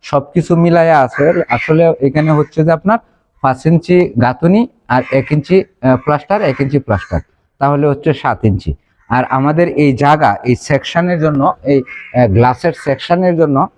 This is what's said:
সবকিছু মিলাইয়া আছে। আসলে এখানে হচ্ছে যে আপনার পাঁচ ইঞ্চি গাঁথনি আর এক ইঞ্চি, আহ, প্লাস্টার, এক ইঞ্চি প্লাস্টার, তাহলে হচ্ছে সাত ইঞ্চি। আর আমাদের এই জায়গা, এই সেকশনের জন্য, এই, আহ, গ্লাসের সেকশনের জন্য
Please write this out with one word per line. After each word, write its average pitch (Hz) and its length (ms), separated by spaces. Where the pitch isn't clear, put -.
সবকিছু 160 540
মিলাইয়া 165 440
আছে। 143 500
আসলে 160 500
এখানে 151 320
হচ্ছে 151 340
যে 165 60
আপনার 185 260
পাঁচ 131 240
ইঞ্চি 170 560
গাঁথনি 170 460
আর 123 140
এক 135 200
ইঞ্চি, 151 320
আহ, - 320
প্লাস্টার, 147 460
এক 143 200
ইঞ্চি 135 180
প্লাস্টার, 92 400
তাহলে 143 280
হচ্ছে 143 260
সাত 123 320
ইঞ্চি। 95 300
আর 127 200
আমাদের 151 380
এই 147 260
জায়গা, 143 500
এই 123 120
সেকশনের 170 640
জন্য, 151 340
এই, 139 180
আহ, - 460
গ্লাসের 120 460
সেকশনের 175 540
জন্য 151 200